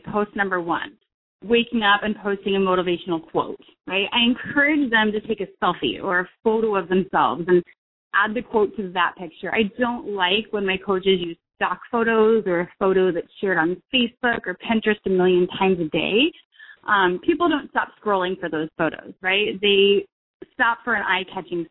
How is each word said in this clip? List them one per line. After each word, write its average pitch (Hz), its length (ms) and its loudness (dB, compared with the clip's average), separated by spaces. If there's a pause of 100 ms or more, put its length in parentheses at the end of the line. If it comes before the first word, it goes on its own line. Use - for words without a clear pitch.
(120)
post 208 240 -2
number 190 260 -2
one, 170 360 -6 (460)
waking 233 380 0
up 202 220 4
and 214 180 -2
posting 196 340 -2
a 196 40 2
motivational 180 720 0
quote, - 280 -4 (280)
right? 190 240 -2
I - 120 0
encourage 285 680 0
them 214 200 4
to 208 100 -4
take 214 200 -6
a 185 60 -4 (160)
selfie 165 400 -2
or 180 160 0
a 180 100 -6 (140)
photo 220 320 2
of 185 120 -2
themselves 170 600 0
and 180 160 6 (500)
add 214 220 0
the 247 60 -2
quote 214 360 0
to 185 140 -8
that 175 260 0
picture. 175 360 -10
I 214 260 0
don't 240 340 -4
like 196 380 0
when 208 140 -4
my 190 200 -2
coaches 190 340 2
use 170 180 -8 (180)
stock - 240 -4 (120)
photos 226 540 2
or 175 160 0
a 175 160 -6
photo 185 340 2
that's 165 160 -6 (120)
shared 190 180 0
on 170 240 0 (120)
Facebook 240 520 -2
or 180 100 -8
Pinterest 220 500 -2
a 196 40 -2
million 180 380 4 (100)
times 190 220 2
a 160 100 -4
day. 185 420 0 (560)
Um, 185 380 2
people 339 240 2
don't 285 200 -2
stop 220 200 -4 (140)
scrolling 185 360 -2
for 175 100 -6
those 160 280 -4
photos, - 440 -4
right? 196 400 -2
They 202 440 4 (480)
stop 233 300 0
for 233 120 -2
an 202 80 -4
eye-catching 185 680 -4